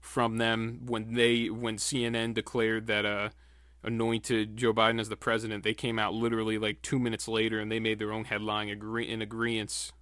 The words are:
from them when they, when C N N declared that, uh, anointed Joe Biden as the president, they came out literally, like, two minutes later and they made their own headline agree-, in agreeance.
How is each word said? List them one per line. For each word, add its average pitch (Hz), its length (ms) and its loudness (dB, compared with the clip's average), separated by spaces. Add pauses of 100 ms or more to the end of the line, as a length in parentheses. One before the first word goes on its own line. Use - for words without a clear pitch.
from 117 380 0
them 113 480 2
when 113 280 -4
they, 117 360 4
when 113 280 -4
C 123 260 -2
N 117 120 0
N 113 160 0
declared 113 560 0
that, 104 180 2
uh, 104 220 0 (580)
anointed 113 720 0
Joe 117 160 4
Biden 113 260 6
as 110 120 -4
the 104 60 -4
president, 110 460 -2
they 107 120 0
came 113 240 -2
out 104 160 0
literally, 113 420 0
like, 107 240 -2
two - 180 -2
minutes 117 300 -2
later 110 320 0
and 107 100 -4
they 113 80 0
made 110 200 0
their 107 140 -4
own 110 120 -4
headline 107 460 -2
agree-, 107 360 -6
in 110 140 -6
agreeance. 113 800 -4